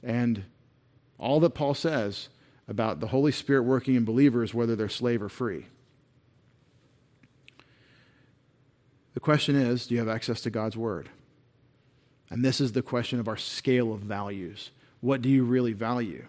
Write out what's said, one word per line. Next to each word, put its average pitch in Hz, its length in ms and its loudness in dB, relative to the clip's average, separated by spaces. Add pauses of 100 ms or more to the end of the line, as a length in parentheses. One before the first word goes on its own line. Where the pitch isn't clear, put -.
And 117 440 -2 (720)
all 131 220 2
that 165 100 6
Paul 143 220 0
says 127 560 -2 (380)
about 107 340 -2
the 107 60 -4
Holy 139 240 4
Spirit 135 320 2
working 127 320 2
in 117 100 4
believers, 117 480 4
whether 117 220 0
they're 104 140 -2
slave 120 320 0
or 101 80 -6
free. 95 360 -6 (3500)
The - 40 -8
question 151 340 2
is, 123 320 2
do 120 80 -4
you 117 40 0
have 113 80 -2
access 113 340 -4
to 117 100 -4
God's 110 260 -4
word? 104 320 -6 (1200)
And 120 160 0
this 135 160 0
is 123 120 -2
the 120 100 -2
question 120 360 -2
of 110 80 -4
our 107 80 -4
scale 123 560 0
of 107 100 -8
values. 101 680 -10 (320)
What 127 220 0
do 131 60 2
you 135 140 6
really 120 300 2
value? 113 560 -4